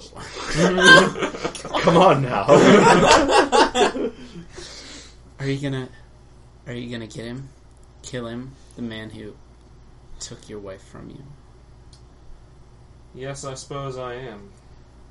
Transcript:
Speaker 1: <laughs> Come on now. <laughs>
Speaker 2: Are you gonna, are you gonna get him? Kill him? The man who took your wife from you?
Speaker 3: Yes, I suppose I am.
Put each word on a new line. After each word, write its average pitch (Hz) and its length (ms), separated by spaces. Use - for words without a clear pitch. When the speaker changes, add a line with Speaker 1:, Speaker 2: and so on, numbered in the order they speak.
Speaker 1:
<laughs> - 1700
Come 170 140
on 160 260
now. 120 240
<laughs> 277 1600
Speaker 2:
Are 135 60
you 139 120
gonna, 135 300
are 120 80
you 120 180
gonna 117 140
get 113 180
him? 131 240
Kill 120 240
him? 123 260
The 123 60
man 110 260
who 110 240
took - 320
your 104 80
wife 98 280
from 113 220
you? - 140
Speaker 3:
Yes, 135 320
I 135 80
suppose 139 420
I 123 200
am. 104 340